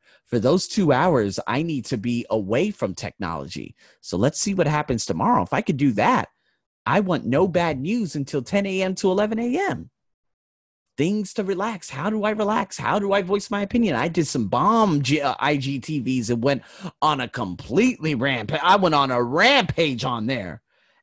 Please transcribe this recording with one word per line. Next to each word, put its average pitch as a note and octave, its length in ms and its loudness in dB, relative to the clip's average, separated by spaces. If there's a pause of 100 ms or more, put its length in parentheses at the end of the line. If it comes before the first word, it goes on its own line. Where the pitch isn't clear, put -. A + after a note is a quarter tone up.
(260)
For B2 120 0
those C3+ 300 2
two E3+ 240 2
hours, B2+ 540 2
I C3 160 -2
need D#3 240 -4
to C3+ 100 -2
be A#2 320 -2
away A2+ 420 0
from G2+ 240 -6
technology. E2 800 -8 (280)
So - 160 -4
let's A#2 200 2
see G3+ 140 -2
what F3+ 140 2
happens D3 400 -2
tomorrow. G2 360 2
If F2+ 120 -4
I C#3 80 0
could D3+ 160 0
do C3+ 140 4
that, D3+ 360 2 (580)
I C#3+ 140 4
want F3+ 260 0
no C#3+ 220 2
bad D#3+ 320 0
news G3 340 -2
until C#3 280 -4
ten G3+ 240 0
A F#3+ 160 -2
M F#3+ 140 -2
to F#3+ 140 2
eleven G#3+ 280 0
A C4+ 320 -2
M. - 200 -8 (1080)
Things F#3+ 360 0
to G#3 100 -2
relax. G3 440 -4
How C#3+ 220 -4
do A3 140 -2
I G#3+ 60 2
relax? G#3+ 460 -2
How D#3 220 0
do G3+ 140 0
I G3 100 2
voice G3+ 280 -2
my G3+ 120 -2
opinion? G3+ 340 2
I C3 120 0
did E3 180 0
some A2+ 220 -2
bomb F3+ 520 4
G-, C#3+ 220 2
uh, C3+ 180 0
I C#3+ 160 2
G C3+ 240 -4
T D#3 180 -4
Vs B2 300 -2
and A#2 140 0
went C#3 200 2 (380)
on D3 220 2
a A#2+ 60 -6
completely D3+ 840 -2
rampa-, C3 480 -2
I F3+ 140 6
went F3+ 180 4
on C#3 160 4
a B2 120 2
rampage D#3+ 800 2
on A#2+ 220 -2
there. A2+ 340 -6 (420)